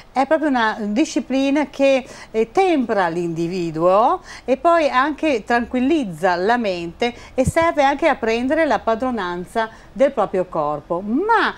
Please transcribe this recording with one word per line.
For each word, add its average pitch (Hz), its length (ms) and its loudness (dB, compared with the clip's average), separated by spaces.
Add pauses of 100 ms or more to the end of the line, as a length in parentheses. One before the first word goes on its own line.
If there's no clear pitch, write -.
(120)
È 269 140 0
proprio 311 220 0
una 226 300 0
disciplina 269 920 -2
che, 269 360 0 (240)
eh, 226 220 -2
tempra 240 560 2
l'individuo 175 1120 0 (220)
e 254 140 0
poi 339 300 2
anche 269 560 0
tranquillizza 240 920 0
la 202 200 2
mente 196 560 -4 (220)
e 262 120 2
serve 330 360 0
anche 277 240 2
a 277 80 4
prendere 247 520 0
la 226 120 2
padronanza 220 920 -4 (200)
del 208 220 2
proprio 190 320 -2
corpo. 156 560 -4
Ma 285 580 0